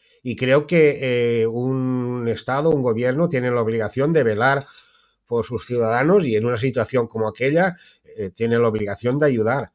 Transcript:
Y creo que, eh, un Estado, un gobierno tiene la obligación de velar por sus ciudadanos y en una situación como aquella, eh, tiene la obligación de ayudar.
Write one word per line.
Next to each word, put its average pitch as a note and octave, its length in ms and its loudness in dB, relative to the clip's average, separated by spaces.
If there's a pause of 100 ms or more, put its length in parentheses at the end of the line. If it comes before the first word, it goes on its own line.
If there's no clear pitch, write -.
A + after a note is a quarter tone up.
(220)
Y A#2+ 140 -6
creo C3+ 320 2
que, B2+ 720 2
eh, A2+ 60 2
un B2 800 -4
Estado, C3 420 -2
un D3 140 2
gobierno B2 440 0
tiene B2+ 220 -2
la A#2+ 120 0
obligación A2+ 520 -2
de D#3 100 4
velar A#2+ 440 0 (580)
por A#2 200 -2
sus A#2+ 200 -8
ciudadanos B2 600 2
y A2 80 0
en G#2+ 100 0
una A#2+ 120 -2
situación B2 500 -2
como A2 200 -4
aquella, D#3+ 480 0 (280)
eh, G2+ 260 -10
tiene A#2 300 0
la A#2 80 4
obligación G#2+ 500 -2
de D3+ 80 2
ayudar. A#2+ 500 0